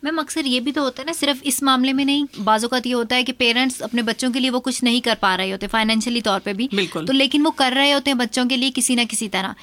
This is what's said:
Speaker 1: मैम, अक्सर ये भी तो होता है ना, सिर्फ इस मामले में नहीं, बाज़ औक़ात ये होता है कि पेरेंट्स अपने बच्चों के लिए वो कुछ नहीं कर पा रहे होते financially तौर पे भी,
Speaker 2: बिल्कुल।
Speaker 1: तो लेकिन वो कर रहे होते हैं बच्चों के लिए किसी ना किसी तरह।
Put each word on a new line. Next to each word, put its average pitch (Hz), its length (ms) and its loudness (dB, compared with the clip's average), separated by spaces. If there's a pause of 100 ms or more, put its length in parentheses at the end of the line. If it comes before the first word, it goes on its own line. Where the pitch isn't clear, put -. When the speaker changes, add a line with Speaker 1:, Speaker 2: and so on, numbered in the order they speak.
Speaker 1:
मैम, 311 140 -4
अक्सर 311 280 -4
ये 247 140 0
भी 254 120 -2
तो 302 100 -2
होता 262 200 -4
है 269 40 -14
ना, 330 80 -4
सिर्फ 277 300 -2
इस 285 200 -2
मामले 262 300 2
में 269 120 0
नहीं, 277 200 2 (140)
बाज़ 214 260 2
औक़ात 247 220 -2
ये 247 60 0
होता 233 220 0
है 254 80 2
कि 254 80 -2
पेरेंट्स 254 500 0
अपने 233 200 -2
बच्चों 226 300 0
के 262 80 0
लिए 262 100 2
वो 247 100 0
कुछ 247 240 -2
नहीं 240 180 2
कर 233 140 0
पा 190 200 2
रहे 190 160 -2
होते 196 160 -6
financially 220 540 0
तौर 208 180 2
पे 202 140 -4
भी, 233 220 -2
Speaker 2:
बिल्कुल। 170 300 -2
Speaker 1:
तो 254 80 0
लेकिन 277 280 4
वो 302 100 4
कर 262 220 0
रहे 277 180 2
होते 277 180 0
हैं 269 80 2
बच्चों 247 280 0
के 254 120 0
लिए 262 120 0
किसी 254 260 0
ना 240 80 2
किसी 220 240 -4
तरह। 190 360 -4